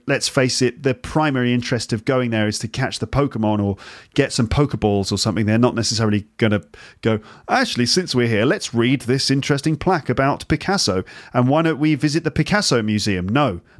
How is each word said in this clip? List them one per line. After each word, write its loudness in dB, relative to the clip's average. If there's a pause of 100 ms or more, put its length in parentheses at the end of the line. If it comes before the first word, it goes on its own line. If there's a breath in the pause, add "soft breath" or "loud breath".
let's -2
face 0
it, 0
the 0
primary 0
interest -2
of -4
going 0
there 2
is -4
to -6
catch -6
the -6
Pokemon 0
or 0 (380 loud breath)
get 0
some 0
Pokeballs 0
or -2
something. 0
They're 2
not 4
necessarily -2 (120)
gonna 2 (400 loud breath)
go, 2 (280 loud breath)
"Actually, 2
since 0
we're 2
here, 2
let's -2
read 2
this 0
interesting 0
plaque -2
about 0
Picasso. -2 (300 loud breath)
And 2
why 4
don't 0
we 2
visit 0
the -2
Picasso 0
Museum?" -2
No. 0 (200 soft breath)